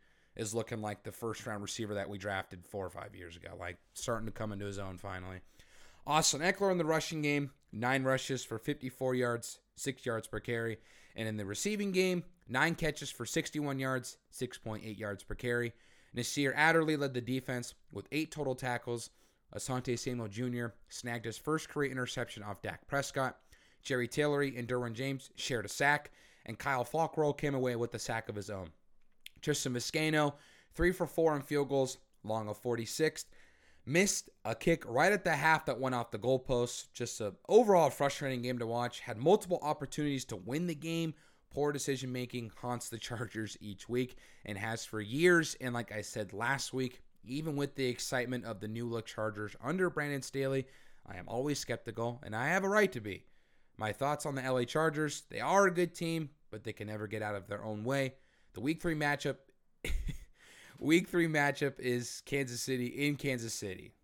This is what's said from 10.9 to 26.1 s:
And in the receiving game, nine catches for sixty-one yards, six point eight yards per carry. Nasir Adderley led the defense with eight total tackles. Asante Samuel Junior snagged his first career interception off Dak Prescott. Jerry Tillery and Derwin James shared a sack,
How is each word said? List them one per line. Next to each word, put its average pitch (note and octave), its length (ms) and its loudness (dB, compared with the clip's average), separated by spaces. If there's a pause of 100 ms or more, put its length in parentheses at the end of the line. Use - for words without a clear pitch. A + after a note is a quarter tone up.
And A2 120 -4
in G#2+ 120 -2
the G2+ 80 -4
receiving G3+ 460 -2
game, F#3 320 2 (220)
nine D3 280 2
catches D3+ 360 -2
for - 140 -6
sixty-one D3 540 -2
yards, C3 400 -2 (120)
six - 280 -6
point A2 260 -6
eight G#2+ 140 -8
yards G2+ 240 -6
per - 120 -6
carry. A#2+ 380 0 (400)
Nasir C3 440 0
Adderley D#3 400 6
led C#3 180 0
the B2 60 -2
defense B2 540 -4 (160)
with G2 220 -10
eight D3+ 180 -2
total C3+ 240 -2
tackles. A#2+ 560 -4 (440)
Asante B2 440 -2
Samuel A#2+ 300 -4
Junior A#2+ 460 -4 (140)
snagged A#2 360 -6
his A2+ 140 -6
first D#3 320 -2
career C#3+ 200 0
interception B2 520 -4
off G2+ 180 -8
Dak - 260 -6
Prescott. C#3 520 -2 (440)
Jerry B2 260 0
Tillery C#3+ 480 2
and A#2+ 120 -6
Derwin B2 240 0
James C3+ 440 -4
shared A2+ 280 -2
a G2 40 -6
sack, C#3+ 420 2 (340)